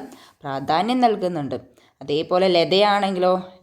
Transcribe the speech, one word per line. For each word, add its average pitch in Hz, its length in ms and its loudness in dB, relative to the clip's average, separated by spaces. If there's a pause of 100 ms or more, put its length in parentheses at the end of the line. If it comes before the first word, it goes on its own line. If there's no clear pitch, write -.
(420)
പ്രാധാന്യം 151 640 -2
നൽകുന്നുണ്ട്. 180 520 -2 (440)
അതേപോലെ 165 460 0 (100)
ലതയാണെങ്കിലോ, 190 760 2 (300)